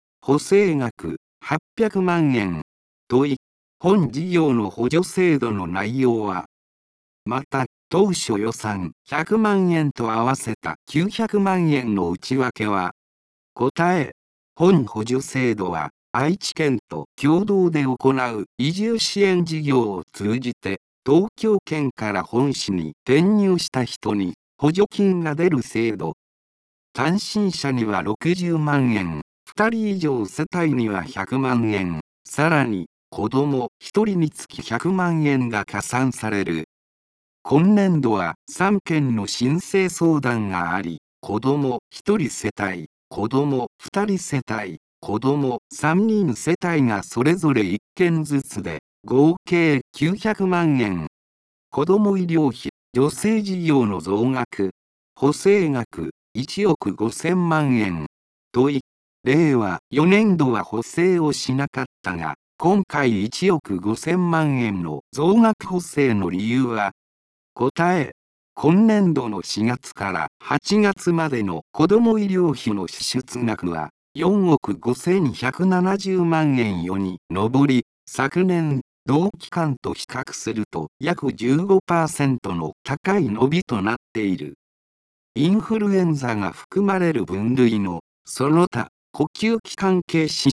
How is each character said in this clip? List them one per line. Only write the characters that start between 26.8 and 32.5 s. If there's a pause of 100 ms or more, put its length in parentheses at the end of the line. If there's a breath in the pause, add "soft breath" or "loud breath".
単
身
者
に
は
六
十
万
円、 (240)
二
人
以
上
世
帯
に
は
百
万
円、 (260)
さ
ら